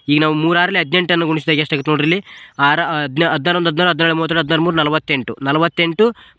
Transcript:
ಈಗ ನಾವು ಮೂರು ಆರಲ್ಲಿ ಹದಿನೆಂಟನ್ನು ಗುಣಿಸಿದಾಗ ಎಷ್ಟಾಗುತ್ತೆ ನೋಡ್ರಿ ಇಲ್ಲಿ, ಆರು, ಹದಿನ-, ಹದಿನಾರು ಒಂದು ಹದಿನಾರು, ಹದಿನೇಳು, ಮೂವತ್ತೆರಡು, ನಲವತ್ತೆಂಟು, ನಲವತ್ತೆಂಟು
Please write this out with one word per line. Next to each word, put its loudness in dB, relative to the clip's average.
ಈಗ 4
ನಾವು 2
ಮೂರು 2
ಆರಲ್ಲಿ 0
ಹದಿನೆಂಟನ್ನು 0
ಗುಣಿಸಿದಾಗ 0
ಎಷ್ಟಾಗುತ್ತೆ -2
ನೋಡ್ರಿ 0
ಇಲ್ಲಿ, 0
ಆರು, 0
ಹದಿನ-, 0
ಹದಿನಾರು 0
ಒಂದು 0
ಹದಿನಾರು, 0
ಹದಿನೇಳು, 0
ಮೂವತ್ತೆರಡು, 0
ನಲವತ್ತೆಂಟು, -2
ನಲವತ್ತೆಂಟು 0